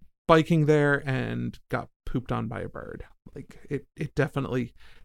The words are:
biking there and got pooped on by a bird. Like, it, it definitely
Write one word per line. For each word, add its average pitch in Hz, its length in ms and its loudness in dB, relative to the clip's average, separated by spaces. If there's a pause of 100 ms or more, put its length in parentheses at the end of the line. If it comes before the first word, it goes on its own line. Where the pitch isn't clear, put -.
(260)
biking 160 400 6
there 147 400 4
and 120 520 -4 (100)
got 117 220 -6 (160)
pooped - 260 -4
on 117 160 -4
by 110 120 -8
a 92 80 -6
bird. - 360 -12 (320)
Like, - 240 -18 (100)
it, 139 160 -6 (100)
it - 200 -8
definitely 127 580 -2 (300)